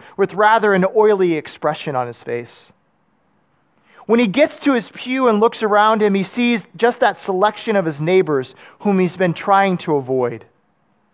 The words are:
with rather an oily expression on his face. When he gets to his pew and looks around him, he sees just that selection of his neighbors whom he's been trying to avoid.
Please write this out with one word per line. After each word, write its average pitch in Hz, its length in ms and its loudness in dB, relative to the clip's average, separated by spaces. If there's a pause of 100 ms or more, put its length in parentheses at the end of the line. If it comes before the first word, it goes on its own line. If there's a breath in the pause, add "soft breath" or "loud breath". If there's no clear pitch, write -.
(160 loud breath)
with 190 160 -2
rather 214 400 2
an 190 140 2 (100)
oily 196 380 2
expression 151 600 -6
on 123 120 -2
his 120 160 -14
face. - 500 -10 (1300 soft breath)
When 226 120 2
he 240 80 2
gets 277 340 0
to 285 120 0
his 233 180 -2
pew 254 380 -2
and 208 120 2
looks 226 220 0
around 214 380 2
him, 208 140 2
he 196 80 0
sees 240 520 -2
just 240 260 0
that 208 200 0
selection 208 560 -2
of 190 80 2
his 147 160 -4
neighbors 156 540 0 (260 loud breath)
whom 196 180 2
he's 180 200 0
been 180 160 0
trying 196 440 2
to 156 180 -2
avoid. 123 500 -2 (680)